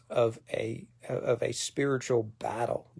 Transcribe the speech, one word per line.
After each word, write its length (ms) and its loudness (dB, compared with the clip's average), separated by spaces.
of 300 2
a, 320 -4
of 340 0
a 80 0
spiritual 720 0
battle 640 -4